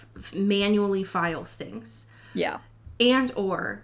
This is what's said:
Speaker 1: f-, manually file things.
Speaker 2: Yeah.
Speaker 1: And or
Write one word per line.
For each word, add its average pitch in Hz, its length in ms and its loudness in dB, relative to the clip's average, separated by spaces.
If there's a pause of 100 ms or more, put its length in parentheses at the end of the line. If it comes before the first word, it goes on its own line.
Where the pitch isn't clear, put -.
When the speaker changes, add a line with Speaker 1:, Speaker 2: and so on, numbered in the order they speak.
(160)
Speaker 1:
f-, - 160 -16
manually 202 680 2
file 170 420 -2
things. 190 640 -12 (280)
Speaker 2:
Yeah. 85 240 -2 (420)
Speaker 1:
And 254 340 4
or 190 500 -4